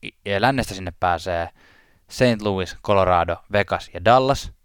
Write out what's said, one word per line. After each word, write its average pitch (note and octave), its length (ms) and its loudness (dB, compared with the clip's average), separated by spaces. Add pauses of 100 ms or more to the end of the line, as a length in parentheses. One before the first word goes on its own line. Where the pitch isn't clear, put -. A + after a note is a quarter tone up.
i-, - 80 -16 (100)
ja G2+ 160 -2
lännestä B2 340 0
sinne F#2 260 -10
pääsee E2+ 480 -2 (600)
Saint A#2 340 0
Louis, F#2+ 420 -4
Colorado, F2+ 520 2 (160)
Vegas G2 420 -2
ja F2 100 -12
Dallas, C3 480 2 (120)